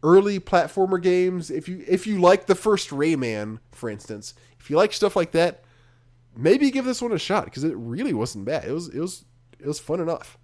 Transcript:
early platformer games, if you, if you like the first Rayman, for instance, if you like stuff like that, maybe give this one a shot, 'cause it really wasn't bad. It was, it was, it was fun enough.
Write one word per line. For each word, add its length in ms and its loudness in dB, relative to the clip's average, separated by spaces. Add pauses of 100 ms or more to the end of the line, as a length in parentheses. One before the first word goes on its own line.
early 360 6
platformer 600 0
games, 500 0
if 160 -8
you, 180 -12
if 220 0
you 140 0
like 240 6
the 100 4
first 360 0
Rayman, 680 -2 (140)
for 160 -8
instance, 460 -12 (220)
if 120 -20
you 80 0
like 160 4
stuff 240 0
like 160 -2
that, 320 0 (720)
maybe 340 4
give 140 -2
this 160 -2
one 100 -2
a 80 -2
shot, 320 -2
'cause 140 -6
it 100 -2
really 380 -4
wasn't 320 -4
bad. 180 -4
It 80 -6
was, 160 -6
it 140 -8
was, 240 -10 (340)
it 80 -10
was 140 -6
fun 180 -4
enough. 440 -6